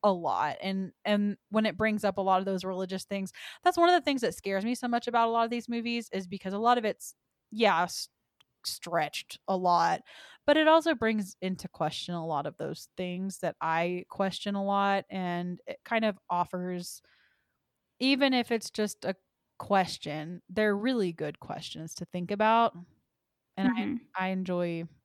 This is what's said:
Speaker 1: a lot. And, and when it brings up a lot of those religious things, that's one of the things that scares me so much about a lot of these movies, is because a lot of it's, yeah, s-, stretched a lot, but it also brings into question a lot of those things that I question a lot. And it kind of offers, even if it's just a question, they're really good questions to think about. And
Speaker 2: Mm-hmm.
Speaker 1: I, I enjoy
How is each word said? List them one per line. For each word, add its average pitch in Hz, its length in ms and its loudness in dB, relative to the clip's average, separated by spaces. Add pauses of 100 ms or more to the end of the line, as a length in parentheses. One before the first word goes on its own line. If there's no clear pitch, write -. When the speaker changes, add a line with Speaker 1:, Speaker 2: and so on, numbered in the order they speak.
Speaker 1:
a 208 100 6
lot. 147 480 0
And, 190 320 -4 (100)
and 208 320 0 (140)
when 220 160 2
it 190 100 0
brings 214 300 0
up 196 120 2
a 202 40 -2
lot 190 180 4
of 190 60 -2
those 190 180 -2
religious 185 400 -4
things, 196 300 -6 (320)
that's 359 120 4
one 339 120 8
of 359 60 8
the 339 100 2
things 277 160 0
that 180 140 0
scares 196 280 -2
me 233 100 -2
so 247 140 -6
much 240 220 -2
about 233 180 4
a 226 40 0
lot 233 120 4
of 226 80 0
these 233 160 -4
movies, 233 460 -4
is 190 140 -4
because 190 260 -6
a 202 60 -4
lot 240 180 6
of 220 80 -2
it's, - 280 -4 (380)
yeah, 202 320 4
s-, - 240 -6 (580)
stretched - 720 -4 (120)
a 190 80 2
lot, 170 440 4 (440)
but 294 120 6
it 311 100 6
also 320 260 6
brings 220 480 -2
into 185 280 -4
question - 460 -4
a 165 100 -6
lot 151 200 -2
of 147 120 -8
those 147 400 -8
things 185 420 -6
that 175 220 -4
I 170 480 0
question 202 460 -4
a 196 80 -2
lot. 196 460 2
And 180 580 -4
it - 180 -10
kind 226 180 -2
of 208 140 0 (120)
offers, 180 720 -4 (1000)
even 269 320 4
if 240 180 0
it's 226 180 -2
just - 360 -4
a 185 100 -2 (420)
question, 170 920 -2
they're 208 260 2
really 208 380 0
good 156 260 -6
questions - 560 -10
to 175 100 -10
think 175 240 -6
about. 220 440 4 (840)
And 190 140 2
Speaker 2:
Mm-hmm. 208 260 -2 (220)
Speaker 1:
I, 185 100 -2
I - 40 -2
enjoy 175 520 -2 (220)